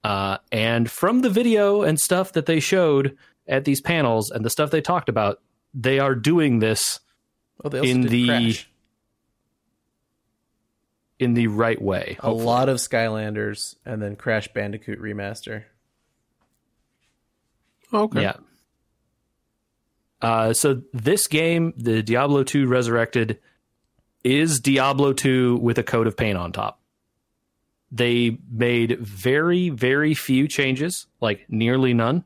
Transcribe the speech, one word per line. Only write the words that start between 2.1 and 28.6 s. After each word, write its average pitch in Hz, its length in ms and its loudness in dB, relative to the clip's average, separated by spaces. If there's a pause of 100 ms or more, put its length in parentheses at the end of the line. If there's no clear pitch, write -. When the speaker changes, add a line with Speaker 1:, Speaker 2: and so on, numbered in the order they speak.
Speaker 1:
that 156 140 -2
they 165 120 2
showed 147 560 2 (320)
at 135 180 0
these 139 160 2
panels 120 500 0
and 110 120 -6
the 113 60 -2
stuff 151 220 0
they 156 100 2
talked 170 280 -2
about, 104 300 0 (340)
they 131 260 0
are 135 160 2
doing 139 440 2
this 110 400 0 (640)
Speaker 2:
Oh, 147 60 -6
they 139 100 -4
also 127 120 0
Speaker 1:
in 127 100 2
Speaker 2:
did 117 100 0
Speaker 1:
the 120 160 2
Speaker 2:
Crash. 120 420 -2 (2500)
Speaker 1:
in 123 160 0
the 117 120 2
right 113 340 0
way, 98 380 -4
Speaker 2:
A - 80 -4
Speaker 1:
hopefully. 113 180 -2
Speaker 2:
lot 123 240 2
of 127 80 0
Skylanders 107 960 -4 (100)
and 110 160 -8
then 101 140 -8
Crash 110 380 -2
Bandicoot 104 460 -8
remaster. 104 680 -10 (2250)
Speaker 3:
Okay. 214 300 0
Speaker 1:
Yeah. 95 100 -2 (1900)
Uh, 113 320 2
so 135 280 2 (120)
this 135 340 0
game, 165 500 0
the 113 260 0
Diablo 135 400 2
two 139 240 0
Resurrected, 117 720 0 (840)
is 143 360 2
Diablo 135 540 2
two 127 440 2
with 117 200 0
a 120 60 -2
coat 113 240 0
of 104 80 -2
paint 104 220 -2
on 87 140 -6
top. 104 280 -8 (1120)
They 120 460 0 (140)
made 120 480 0